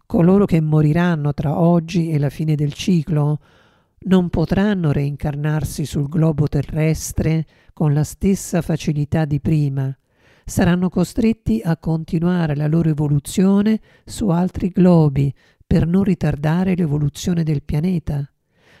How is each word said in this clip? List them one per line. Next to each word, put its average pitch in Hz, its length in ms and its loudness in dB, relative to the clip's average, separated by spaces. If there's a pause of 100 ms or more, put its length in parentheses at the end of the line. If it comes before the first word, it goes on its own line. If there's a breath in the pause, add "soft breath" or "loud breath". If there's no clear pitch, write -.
coloro 185 400 4
che 170 140 2
moriranno 151 720 2
tra 170 260 -4
oggi 170 500 2
e 151 100 0
la 139 100 0
fine 156 260 -2
del 147 180 -2
ciclo 151 640 0 (640 soft breath)
non 180 260 2
potranno 180 640 0
reincarnarsi 147 920 -4
sul 139 240 -4
globo 151 380 0
terrestre 156 960 -2 (260 soft breath)
con 151 220 0
la 151 100 2
stessa - 580 -2
facilità 151 640 -2
di 143 140 -2
prima. 139 560 -2 (480 soft breath)
Saranno 180 460 0
costretti 220 760 0
a 165 140 0
continuare 160 800 -2
la 151 120 -2
loro 165 220 2
evoluzione 185 920 2 (240 soft breath)
su - 260 -4
altri 175 400 0
globi 156 640 4 (320 soft breath)
per 160 220 2
non 185 160 2
ritardare 170 720 0
l'evoluzione 165 680 -2
del 151 200 -2
pianeta. 151 640 -4 (520 soft breath)